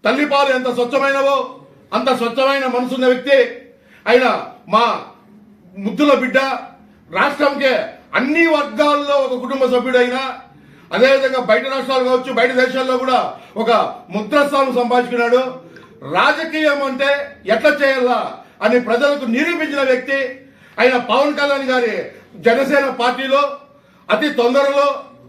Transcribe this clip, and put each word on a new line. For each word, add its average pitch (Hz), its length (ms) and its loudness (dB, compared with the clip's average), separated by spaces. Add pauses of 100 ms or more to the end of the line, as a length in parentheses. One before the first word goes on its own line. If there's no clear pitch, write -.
తల్లిపాలు 277 440 0
ఎంత 254 240 0
స్వచ్ఛమైనవో 277 600 0 (580)
అంత 247 240 -2
స్వచ్ఛమైన 262 480 0
మనసున్న 254 400 -2
వ్యక్తి, 262 340 2 (680)
ఆయన 247 180 4 (440)
మా 220 320 0 (760)
ముద్దుల 269 360 0
బిడ్డ, 254 240 0 (720)
రాష్ట్రంకే 262 760 0 (280)
అన్ని 311 340 2
వర్గాల్లో 285 680 0
ఒక 254 260 0
కుటుంబ 262 240 -2
సభ్యుడైనా, 247 760 0 (520)
అదేవిధంగా 262 500 2
బయట 220 260 0
రాష్ట్రాలు 262 360 -2
కావచ్చు, 254 300 0
బయట 240 180 2
దేశాల్లో 254 460 0
కూడా 247 420 0 (160)
ఒక 220 160 0 (380)
ముద్రస్థానం 269 640 0
సంపాదించుకున్నాడు. 240 680 0 (720)
రాజకీయం 302 680 0
అంటే 277 520 -2 (100)
ఎట్లా 226 240 2
చేయాలా 262 680 0 (220)
అని 233 180 2
ప్రజలకు 269 460 0
నిరూపించిన 285 560 -2
వ్యక్తి 262 380 0 (600)
ఆయన 254 180 2
పవన్ 277 400 0
కళ్యాణ్ 285 260 0
గారి 240 480 -2 (240)
జనసేన 269 540 2
పార్టీలో 262 720 -2 (500)
అతి 294 200 0
తొందరలో 277 720 2 (260)